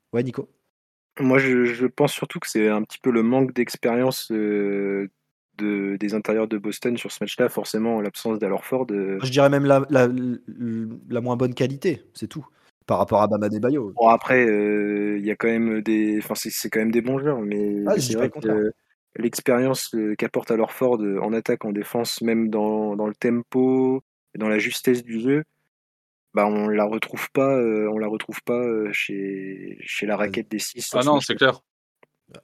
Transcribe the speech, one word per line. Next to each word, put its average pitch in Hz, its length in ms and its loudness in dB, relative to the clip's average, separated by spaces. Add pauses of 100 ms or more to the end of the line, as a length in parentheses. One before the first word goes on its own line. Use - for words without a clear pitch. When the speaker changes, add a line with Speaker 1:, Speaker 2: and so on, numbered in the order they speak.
(120)
Speaker 1:
Ouais, 120 100 2
Nico ? 131 260 -8 (720)
Speaker 2:
Moi, 131 180 6
je, 127 260 4
je 120 220 0
pense 139 260 2
surtout - 280 -8
que - 80 -10
c'est 107 200 2
un 107 140 2
petit - 160 -14
peu 135 140 0
le 113 100 4
manque 127 320 2
d'expérience, 123 800 0
euh, 101 760 0 (500)
de, 101 420 -2
des 104 140 -2
intérieurs 110 340 0
de 110 100 -2
Boston 107 380 -4
sur - 160 -10
ce - 100 -12
match-là. 123 260 0
Forcément, 110 520 -2
l'absence 104 400 -4
d'Al 98 120 -2
Horford, 127 380 -2
euh, 98 280 -2
Speaker 1:
Moi, 113 60 -4
je 131 60 -2
dirais 139 180 6
même 139 160 2
la, 139 260 6
la, 127 180 6
la, 127 40 -2 (960)
la 120 120 -2
moins 123 160 -2
bonne 123 180 0
qualité, 139 480 -2 (120)
c'est 110 120 -10
tout, - 180 -12 (420)
par 98 120 2
rapport 101 240 4
à 107 60 4
Bam 107 160 0
Adebayo. 107 480 -2
Speaker 2:
Bon, 113 160 6
après, 123 360 6
euh, 104 760 0
il 101 60 -4
y 107 60 0
a 101 60 -2
quand 117 100 -2
même 113 360 0
des, 107 360 0
enfin, 107 160 -6
c'est, 110 160 -6
c'est - 180 -6
quand 110 120 0
même 110 100 2
des 113 100 2
bons 127 200 0
joueurs, 139 200 -2
mais, 104 460 -2
Speaker 1:
Ah, 190 80 2
Speaker 2:
mais 190 60 2
Speaker 1:
je - 0 -
Speaker 2:
c'est 123 80 -2
Speaker 1:
dis 110 60 -2
pas 110 40 0
Speaker 2:
vrai 131 80 2
Speaker 1:
le - 60 -4
contraire. 110 240 -2
Speaker 2:
que 107 160 0 (440)
l'expérience, 127 800 0
heu, 107 220 -2
qu'apporte 117 340 -4
Al 110 100 2
Horford, 120 420 0
heu, 101 200 -2
en 107 100 -2
attaque, 113 320 -2
en 104 80 -4
défense, 117 500 -4
même 113 280 0
dans, 107 460 0
dans 107 100 -2
le 107 80 -4
tempo, 131 880 2 (340)
dans 107 120 -2
la 107 100 2
justesse 120 460 0
du 113 160 -6
jeu, 139 240 2 (920)
bah, 104 120 4
on 107 220 0
la 107 160 2
retrouve - 480 -4
pas, 135 260 2
heu, 107 320 2
on 107 80 -2
la 107 100 -2
retrouve 110 360 -8
pas, 120 160 0
heu, 110 320 -2
chez, 95 920 -6
chez - 240 -6
la 104 120 0
Speaker 1:
Vas-y. - 0 -
Speaker 2:
raquette 104 320 -4
des 107 100 -4
Six - 300 -10
Speaker 3:
Ah 127 120 0
Speaker 2:
sur - 20 -
ce 147 60 2
Speaker 3:
non, 147 40 4
Speaker 2:
match, 135 120 0
Speaker 3:
c'est - 80 -2
Speaker 2:
quoi. - 20 -6
Speaker 3:
clair. 131 240 2 (680)
Speaker 1:
Bah, - 160 -20